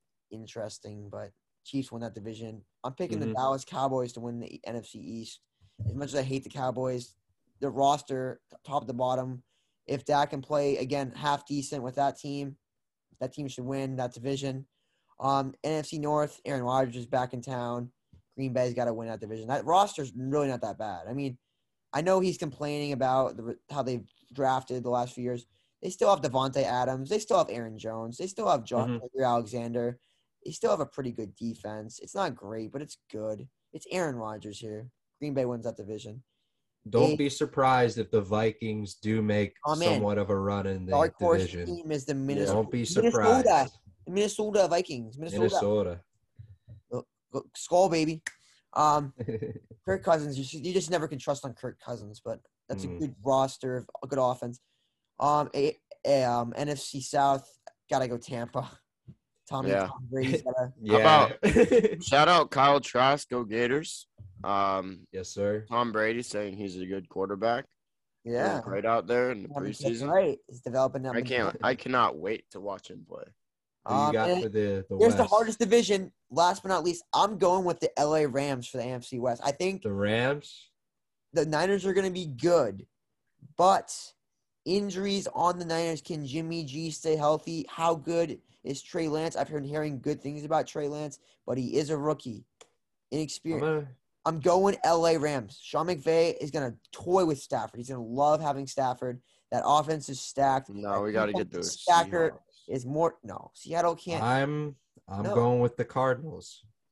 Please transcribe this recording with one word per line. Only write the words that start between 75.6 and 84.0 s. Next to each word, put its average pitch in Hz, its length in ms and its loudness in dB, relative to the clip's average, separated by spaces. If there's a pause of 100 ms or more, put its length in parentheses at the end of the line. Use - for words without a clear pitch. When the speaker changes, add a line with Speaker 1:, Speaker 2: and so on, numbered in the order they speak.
Speaker 1:
Last 175 320 4
but 190 80 -6
not 175 140 2
least, 170 200 -2 (100)
I'm 196 260 2
going 185 260 4
with 170 140 0
the - 180 -2
L 147 200 4
A 151 100 4
Rams 135 400 -2
for - 100 -8
the 117 60 -4
A 120 80 -4
F 123 140 -8
C 127 120 -8
West. 120 280 -2
I 143 60 4
think 185 300 -2
Speaker 2:
The 104 120 -4
Rams? 117 760 0 (640)
Speaker 1:
the 156 120 2
Niners 180 400 2
are 190 80 0
gonna 190 180 2
be 180 160 -6
good, 127 580 2 (720)
but 180 400 4 (680)